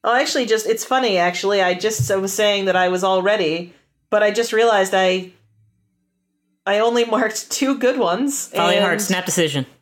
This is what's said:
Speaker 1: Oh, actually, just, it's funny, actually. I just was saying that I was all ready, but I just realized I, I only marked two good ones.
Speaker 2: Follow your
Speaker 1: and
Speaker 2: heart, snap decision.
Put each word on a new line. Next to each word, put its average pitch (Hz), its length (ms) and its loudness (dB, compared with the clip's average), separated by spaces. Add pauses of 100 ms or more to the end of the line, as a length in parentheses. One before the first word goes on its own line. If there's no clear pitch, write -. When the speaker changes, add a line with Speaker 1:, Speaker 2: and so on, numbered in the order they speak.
Speaker 1:
Oh, 226 120 0
actually, 269 320 0
just, 220 180 0
it's 220 180 -2
funny, 247 360 0
actually. 190 420 0
I 180 140 2
just 214 400 -2
was 190 180 -4
saying 202 320 0
that 185 100 0
I 185 140 2
was 180 140 -2
all 190 180 2
ready, 175 520 -2 (360)
but 214 140 2
I 208 80 4
just 233 200 -2
realized 220 440 2
I, 185 360 0 (1300)
I 202 140 0
only 233 260 2
marked 220 460 -2
two 269 260 -2
good 247 220 0
ones. 233 480 -2
Speaker 2:
Follow 175 220 -2
your 180 80 2
Speaker 1:
and 180 80 2
Speaker 2:
heart, 180 160 -2
snap 185 240 -2
decision. 143 400 -2 (160)